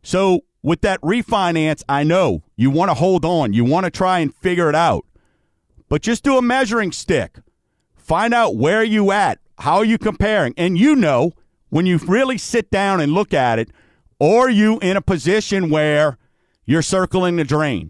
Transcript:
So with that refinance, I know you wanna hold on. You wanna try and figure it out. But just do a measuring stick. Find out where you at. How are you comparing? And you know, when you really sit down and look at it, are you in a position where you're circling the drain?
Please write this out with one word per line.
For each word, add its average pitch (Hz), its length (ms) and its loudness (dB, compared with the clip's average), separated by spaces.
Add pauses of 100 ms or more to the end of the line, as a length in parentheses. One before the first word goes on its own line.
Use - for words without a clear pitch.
So 185 380 0 (200)
with 165 200 -2
that 190 200 -2
refinance, 175 880 -2
I 143 140 0
know 156 400 0 (120)
you 123 140 2
wanna 165 240 0
hold 170 320 0
on. 160 280 -2
You 117 120 2
wanna 175 240 0
try 185 300 -2
and 147 160 -4
figure 175 340 0
it 147 60 0
out. 156 300 0 (840)
But 151 140 -2
just 226 200 -2
do 277 140 2
a 254 40 2
measuring 240 500 -2
stick. - 480 -4 (560)
Find 208 380 -2
out 233 220 2
where 214 280 2
you 214 280 2
at. 190 280 0 (200)
How 160 180 0
are 220 80 2
you 226 120 2
comparing? 202 600 -2
And 175 200 -2
you 285 180 4
know, 156 360 2 (380)
when 170 160 0
you 180 120 2
really 247 400 0
sit - 320 -4
down 196 300 0
and 147 140 0
look 202 200 -2
at 123 260 0
it, 113 120 -6 (500)
are 226 280 4
you 214 300 2
in 190 180 -2
a 190 40 -2
position 190 680 -2
where 151 480 0 (480)
you're 151 160 2
circling 185 560 -2
the 165 60 -2
drain? 135 460 -4